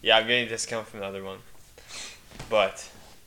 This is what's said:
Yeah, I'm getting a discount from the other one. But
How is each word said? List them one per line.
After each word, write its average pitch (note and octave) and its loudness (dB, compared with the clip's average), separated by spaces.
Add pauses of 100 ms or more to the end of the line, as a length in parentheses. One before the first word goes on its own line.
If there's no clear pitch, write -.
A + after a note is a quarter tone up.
Yeah, A2 6
I'm A2 2
getting A#2+ 2
a - -10
discount A2+ -6
from G#2+ -14
the G2 -6
other G2 -8
one. F#2+ -10 (1120)
But G2+ 4 (520)